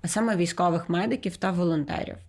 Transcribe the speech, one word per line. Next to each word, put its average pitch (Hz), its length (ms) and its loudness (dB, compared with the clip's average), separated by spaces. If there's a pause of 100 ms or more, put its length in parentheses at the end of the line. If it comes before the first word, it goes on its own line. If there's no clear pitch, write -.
а 175 60 -6
саме 220 280 2
військових 170 520 2
медиків 180 480 -2
та 190 140 -2
волонтерів. 165 680 0 (120)